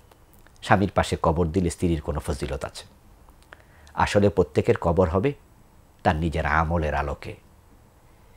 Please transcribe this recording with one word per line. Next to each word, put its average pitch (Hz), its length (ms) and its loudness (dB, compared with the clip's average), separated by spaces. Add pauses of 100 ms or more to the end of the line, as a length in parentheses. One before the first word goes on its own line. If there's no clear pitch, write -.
(640)
স্বামীর 98 280 2
পাশে - 320 -2
কবর 82 240 2
দিলে 85 240 0
স্ত্রীর 85 300 -2
কোনো 76 200 -6
ফজিলত 71 440 -6
আছে। - 200 -14 (1120)
আসলে 101 340 2
প্রত্যেকের 101 480 2
কবর 85 320 2
হবে 98 240 0 (720)
তার 85 140 2
নিজের 78 300 -2
আমলের 78 480 0
আলোকে। - 420 -6 (1000)